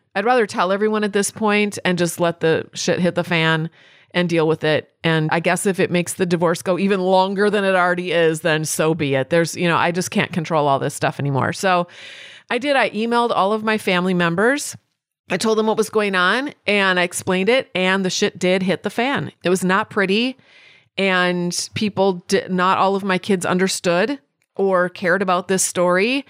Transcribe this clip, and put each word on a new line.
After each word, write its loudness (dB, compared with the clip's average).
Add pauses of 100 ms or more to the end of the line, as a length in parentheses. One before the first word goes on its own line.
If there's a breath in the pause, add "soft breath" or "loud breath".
(140)
I'd -2
rather 2
tell 0
everyone 0
at -2
this 0
point 0
and 0
just -2
let 0
the 0
shit -2
hit 0
the -2
fan 0 (440 soft breath)
and 0
deal 2
with -2
it. 0 (100)
And 2
I 0
guess 0
if -2
it 0
makes -2
the -2
divorce 0
go -2
even 0
longer 2
than 0
it 2
already 0
is, 2
then 0
so 0
be -2
it." -2
There's, 0
you -2
know, 2
I 0
just -4
can't -2
control 0
all 2
this -4
stuff -4
anymore. -2
So 0 (640 loud breath)
I -2
did. 0
I 2
emailed 0
all 2
of -2
my 0
family 0
members. 0 (560)
I -2
told 0
them 0
what 0
was -2
going 0
on 0 (120)
and 2
I 2
explained -2
it, 0
and 0
the 0
shit -2
did 2
hit -2
the -2
fan. -4 (120)
It 2
was 0
not 0
pretty, 0 (580 soft breath)
and 0
people 0
di-, 0
not 2
all 2
of -4
my 0
kids -2
understood 0 (360)
or 2
cared 0
about 0
this 0
story. 0